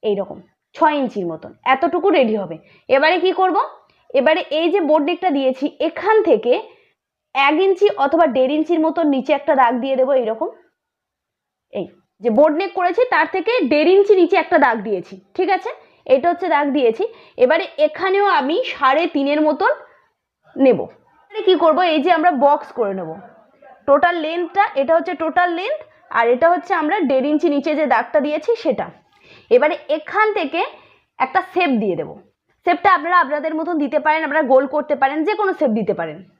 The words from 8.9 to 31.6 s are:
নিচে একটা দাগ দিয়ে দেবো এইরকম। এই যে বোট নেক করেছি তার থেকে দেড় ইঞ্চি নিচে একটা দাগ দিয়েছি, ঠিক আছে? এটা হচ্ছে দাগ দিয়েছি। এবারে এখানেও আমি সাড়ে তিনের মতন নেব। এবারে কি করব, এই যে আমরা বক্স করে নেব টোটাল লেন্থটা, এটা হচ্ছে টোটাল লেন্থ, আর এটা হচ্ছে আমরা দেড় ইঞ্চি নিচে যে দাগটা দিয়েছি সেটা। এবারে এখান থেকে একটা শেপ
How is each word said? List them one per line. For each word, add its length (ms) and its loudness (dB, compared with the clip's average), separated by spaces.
নিচে 240 -2
একটা 220 -2
দাগ 120 2
দিয়ে 160 -2
দেবো 120 2
এইরকম। 280 -4
এই 120 -6
যে 140 0
বোট 220 6
নেক 200 -4
করেছি 220 0
তার 220 2
থেকে 160 -2
দেড় 240 4
ইঞ্চি 260 6
নিচে 220 2
একটা 220 0
দাগ 120 2
দিয়েছি, 280 -6
ঠিক 200 -2
আছে? 140 -8
এটা 160 0
হচ্ছে 240 -4
দাগ 100 0
দিয়েছি। 260 0
এবারে 220 2
এখানেও 380 -2
আমি 160 -2
সাড়ে 300 0
তিনের 320 0
মতন 240 0
নেব। 240 4
এবারে 200 -10
কি 60 6
করব, 160 4
এই 120 0
যে 120 0
আমরা 140 2
বক্স 340 2
করে 220 -2
নেব 100 -10
টোটাল 280 4
লেন্থটা, 380 -2
এটা 160 0
হচ্ছে 160 -2
টোটাল 260 0
লেন্থ, 200 -6
আর 80 2
এটা 180 2
হচ্ছে 180 -4
আমরা 140 -2
দেড় 220 0
ইঞ্চি 240 0
নিচে 240 -2
যে 140 0
দাগটা 320 0
দিয়েছি 260 -4
সেটা। 220 -2
এবারে 200 4
এখান 300 -2
থেকে 240 -4
একটা 140 -2
শেপ 180 0